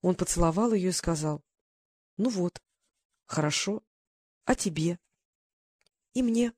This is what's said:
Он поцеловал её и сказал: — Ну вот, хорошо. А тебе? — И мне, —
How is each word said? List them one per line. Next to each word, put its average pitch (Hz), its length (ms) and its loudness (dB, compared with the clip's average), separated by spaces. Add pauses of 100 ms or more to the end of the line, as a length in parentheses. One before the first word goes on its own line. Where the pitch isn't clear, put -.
Он 180 140 2
поцеловал 175 580 2
её 185 160 0
и 180 40 -2
сказал: — 151 500 -2 (720)
Ну 226 120 0
вот, 180 320 -4 (640)
хорошо. 156 580 -2 (640)
А 254 100 4
тебе? — 170 440 -2 (1120)
И 254 100 0
мне, — 233 340 2